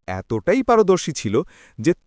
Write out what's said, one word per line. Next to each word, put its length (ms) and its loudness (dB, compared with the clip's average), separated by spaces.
এতটাই 540 -4
পারদর্শী 500 2
ছিল 220 -6
যে 140 0